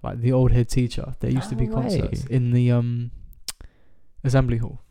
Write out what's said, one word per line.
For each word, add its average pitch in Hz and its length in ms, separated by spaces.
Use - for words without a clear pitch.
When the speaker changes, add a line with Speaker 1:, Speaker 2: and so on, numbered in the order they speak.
Speaker 1:
like, 127 180
the 123 120
old 127 180
head 120 180
teacher, - 520
there 123 100
used 127 180
to 135 60
Speaker 2:
No - 40
Speaker 1:
be 220 80
concerts 233 580
Speaker 2:
way. 117 100
Speaker 1:
in 123 160
the, 123 200
um, 120 400
assembly 127 340
hall 117 340